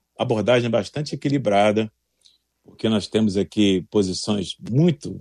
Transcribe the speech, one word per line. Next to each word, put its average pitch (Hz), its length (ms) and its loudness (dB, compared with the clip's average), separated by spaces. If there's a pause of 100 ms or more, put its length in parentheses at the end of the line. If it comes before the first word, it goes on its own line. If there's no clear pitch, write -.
(180)
abordagem 120 520 0
bastante 120 440 -4
equilibrada, 107 800 0 (720)
porque - 260 -6
nós 107 200 0
temos 104 280 0
aqui 95 540 0
posições 98 640 -2 (140)
muito, 139 500 0